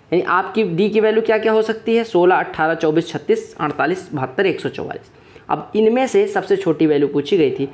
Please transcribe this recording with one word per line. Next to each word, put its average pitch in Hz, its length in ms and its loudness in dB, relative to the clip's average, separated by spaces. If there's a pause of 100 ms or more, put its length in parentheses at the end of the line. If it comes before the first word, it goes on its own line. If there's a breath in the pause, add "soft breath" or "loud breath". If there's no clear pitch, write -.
(120)
यानी 175 120 2
आपकी 190 420 0
डी 175 240 0
की 214 100 2
वैल्यू 220 220 2
क्या 220 160 2
क्या 220 140 0
हो 220 100 4
सकती 220 340 -2
है? 233 80 0
सोलह, 180 320 4
अठारह, 160 380 -2
चौबीस, 160 340 0
छत्तीस, - 480 -2
अड़तालीस, 151 560 -4
बहत्तर, 143 340 -2
एक 165 140 -2
सौ - 100 -6
चौवालीस। - 400 -10 (380 loud breath)
अब - 280 -6
इनमें 226 300 4
से 208 220 2
सबसे 196 280 0
छोटी 165 300 0
वैल्यू 147 220 2
पूछी 143 300 0
गई 147 120 4
थी, 135 240 -4